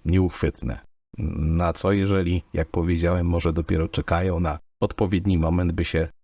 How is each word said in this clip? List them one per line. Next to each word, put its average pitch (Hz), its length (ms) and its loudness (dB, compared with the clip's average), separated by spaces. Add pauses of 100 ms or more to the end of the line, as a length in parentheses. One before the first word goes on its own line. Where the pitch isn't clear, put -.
nieuchwytne. 85 760 0 (580)
Na 82 340 2
co, 95 200 -2
jeżeli, 95 500 0 (100)
jak 80 160 -2
powiedziałem, 87 580 0
może 85 260 0
dopiero 82 360 0
czekają 87 520 -2
na 78 180 -2 (220)
odpowiedni 95 580 0
moment, 85 340 2
by 85 120 -2
się 80 240 -2 (160)